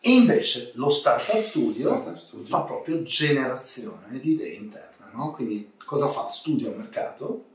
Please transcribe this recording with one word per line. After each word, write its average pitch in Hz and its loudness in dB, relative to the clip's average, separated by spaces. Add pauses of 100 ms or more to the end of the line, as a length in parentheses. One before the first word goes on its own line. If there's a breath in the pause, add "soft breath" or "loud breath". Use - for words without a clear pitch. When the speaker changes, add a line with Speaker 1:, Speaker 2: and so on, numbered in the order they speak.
Speaker 1:
E 240 6
invece - 6
lo 139 0
startup - 2
studio - 0
Speaker 2:
Startup - -2
studio. - -18
Speaker 1:
fa 170 0
proprio 160 -4
generazione 131 -2
di 156 0
idee - -4
interne, - -16
no? 143 -6
Quindi 104 -6 (120)
cosa - 0
fa? - -6
Studia 131 -4
un - -8
mercato - -8